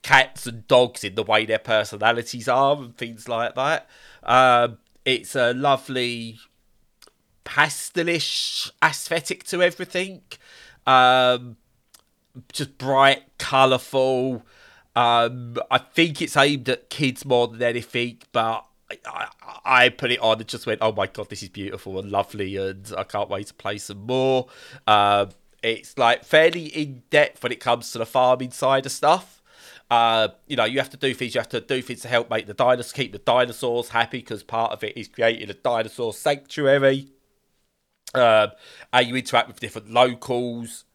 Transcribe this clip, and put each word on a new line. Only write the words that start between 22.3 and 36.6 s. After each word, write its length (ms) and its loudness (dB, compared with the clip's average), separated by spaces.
and 400 -8
I 80 -6
can't 240 -6
wait 200 -6
to 60 -20
play 240 -8
some 280 -14
more." 420 0
Um, 440 4
it's, 360 -6
like, 260 2
fairly 440 2
in-depth 720 -2
when 100 -4
it 80 -10
comes 320 -2
to 60 -10
the 80 -4
farming 440 0
side 360 -2
of 60 -8
stuff. 500 -2
Uh, 380 2
you 100 -6
know, 80 2
you 140 -2
have 100 -2
to 80 -20
do 160 -2
things, 220 -8
you 60 0
have 100 -8
to 100 -4
do 220 -4
things 180 -12
to 80 -16
help 220 0
make 160 -4
the 80 -14
dinos-, 400 0
keep 180 -6
the 60 -14
dinosaurs 720 -2
happy, 320 -2
'cause 200 -12
part 300 -4
of 100 -8
it 140 -10
is 120 -12
creating 420 -2
a 40 -12
dinosaur 600 -4
sanctuary. 920 0